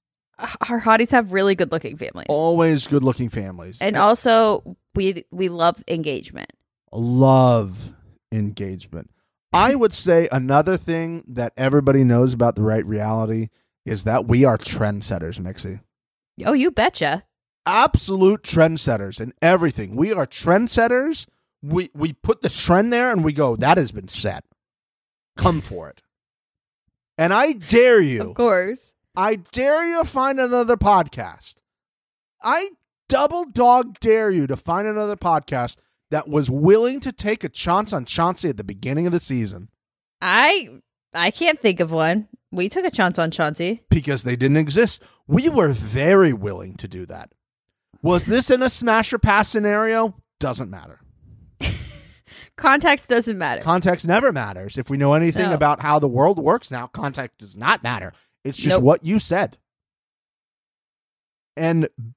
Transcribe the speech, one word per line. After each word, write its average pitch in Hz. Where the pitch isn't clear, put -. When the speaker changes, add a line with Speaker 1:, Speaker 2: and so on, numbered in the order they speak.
Speaker 1:
H-, 233
our 240
hotties 226
have 233
really 196
good-looking 165
families. -
Speaker 2:
Always 160
good-looking 131
families. 95
Speaker 1:
And 202
Speaker 2:
And -
Speaker 1:
also, 226
we, 190
we 185
love 170
engagement. 151
Speaker 2:
Love 123
engagement. 101
I 214
would 226
say 170
another 143
thing 165
that 120
everybody 135
knows 123
about 117
the 104
right 107
reality 110
is 98
that 113
we 120
are 117
trendsetters, 98
Mixie. 95
Speaker 1:
Oh, 220
you 294
betcha. 175
Speaker 2:
Absolute 196
trendsetters 143
in 117
everything. 151
We 175
are 170
trendsetters. 240
We, 165
we 151
put -
the 175
trend 202
there 240
and 190
we 156
go, 139
"That 131
has 139
been 104
set. 90
Come 170
for 87
it." -
And 170
I 269
dare 233
you. 127
Speaker 1:
Of 92
course. 214
Speaker 2:
I 202
dare 277
you 339
to -
find 269
another 247
podcast. 165
I 330
double 294
dog 247
dare 220
you 160
to 131
find 185
another 214
podcast 147
that 151
was 147
willing 214
to 262
take 214
a 160
chance 196
on 135
Chauncey 170
at 120
the 104
beginning 127
of 180
the 170
season. 107
Speaker 1:
I, 233
I 170
can't 320
think 185
of 165
one. 165
We 180
took 370
a 339
chance 185
on 165
Chauncey. 170
Speaker 2:
Because 139
they 123
didn't 135
exist. 160
We 247
were 247
very 139
willing 95
to -
do 92
that. 85
Was 170
this 240
in 254
a 262
smash 226
or 233
pass 208
scenario? 220
Doesn't 127
matter. 80
Speaker 1:
<laughs> -
Context 285
doesn't 233
matter. 147
Speaker 2:
Context 175
never 226
matters. 101
If 131
we 139
know 143
anything 165
Speaker 1:
No. 180
Speaker 2:
about 147
how 151
the 143
world 147
works 165
now, 123
context 139
does 101
not 143
matter. 107
It's 139
just 185
Speaker 1:
Nope. 123
Speaker 2:
what 151
you 208
said. -
And 165